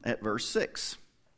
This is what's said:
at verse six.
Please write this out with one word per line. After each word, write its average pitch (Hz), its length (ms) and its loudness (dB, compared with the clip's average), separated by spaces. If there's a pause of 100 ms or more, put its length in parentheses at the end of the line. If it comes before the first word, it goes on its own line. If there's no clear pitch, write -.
at 117 180 0
verse 107 260 0
six. - 500 0 (400)